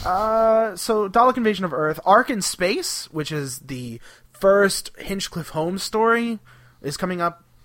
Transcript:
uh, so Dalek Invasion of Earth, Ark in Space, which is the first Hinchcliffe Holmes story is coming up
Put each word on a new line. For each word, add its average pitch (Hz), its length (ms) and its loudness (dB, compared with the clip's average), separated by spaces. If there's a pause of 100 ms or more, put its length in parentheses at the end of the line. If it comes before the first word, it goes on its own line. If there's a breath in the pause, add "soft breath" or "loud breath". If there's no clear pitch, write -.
uh, 220 720 2
so 214 320 -2
Dalek 240 300 4
Invasion 214 260 0
of 170 100 -4
Earth, 156 320 -2
Ark 214 260 6
in 214 100 -4
Space, 214 680 -4
which 156 200 -6
is 139 280 -6
the 127 400 -12 (440 soft breath)
first 196 560 4
Hinchcliffe 190 500 -8
Holmes 170 320 -4
story 226 580 0 (420 soft breath)
is 147 160 -8
coming 180 240 -4
up 170 240 -4 (200)